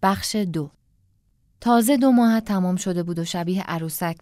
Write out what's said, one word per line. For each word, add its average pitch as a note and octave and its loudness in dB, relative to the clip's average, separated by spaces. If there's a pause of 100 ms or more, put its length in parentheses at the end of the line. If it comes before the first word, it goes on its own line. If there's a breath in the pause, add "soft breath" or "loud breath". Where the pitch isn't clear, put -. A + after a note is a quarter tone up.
بخش G3 -2
دو. D#3+ -4 (880)
تازه A#3 4
دو C4 4
ماه A3+ 4
تمام F#3 -2
شده F3 -4
بود E3+ -6
و E3+ -4
شبیه F3+ -4
عروسک E3 -6